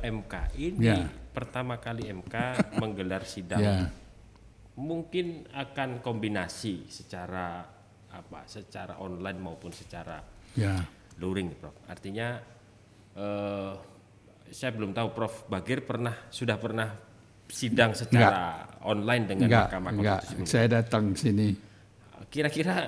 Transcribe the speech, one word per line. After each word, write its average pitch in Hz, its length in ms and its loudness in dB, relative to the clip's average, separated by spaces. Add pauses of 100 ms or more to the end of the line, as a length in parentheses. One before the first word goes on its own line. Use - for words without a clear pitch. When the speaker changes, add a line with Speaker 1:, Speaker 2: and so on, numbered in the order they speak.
Speaker 1:
M 110 220 -4
K. 87 300 -4
Ini 170 280 -4
Speaker 2:
Ya. 98 260 6 (240)
Speaker 1:
pertama 123 460 -4
kali 117 280 -6
M 95 160 -8
K 95 140 -10 (240)
<laughs> - 240 0
menggelar 95 400 -2
sidang. 95 400 -2
Speaker 2:
Ya. 95 240 4 (880)
Speaker 1:
Mungkin 165 760 -4
akan 135 500 -4
kombinasi 104 840 -2
secara, 90 800 -8 (420)
apa, - 380 -18
secara 92 540 -14
online 92 400 -6
maupun 85 320 -10
secara 82 500 -12 (320)
Speaker 2:
Ya. 98 240 2 (380)
Speaker 1:
luring, 92 400 -2
Prof. 71 180 -14 (140)
Artinya, 110 500 -8 (760)
eh, 101 600 -4 (760)
saya - 240 -6
belum 107 200 -4
tahu 113 200 0
Prof 110 220 -2 (140)
Bagir 107 340 -2
pernah, 117 320 -4 (140)
sudah 117 280 0
pernah 110 380 -2 (500)
sidang 117 500 4
secara 117 360 8
Speaker 2:
Enggak. 90 240 2 (300)
Speaker 1:
online 107 420 2
dengan 113 220 4
Speaker 2:
Enggak, 110 200 8
Speaker 1:
Mahkamah 92 240 -2
Speaker 2:
enggak. 101 320 4
Speaker 1:
Konstitusi? - 240 -4
Speaker 2:
Saya 120 240 6
datang 113 320 4 (100)
sini. 107 360 4 (760)
Speaker 1:
Kira-kira, 151 480 0 (120)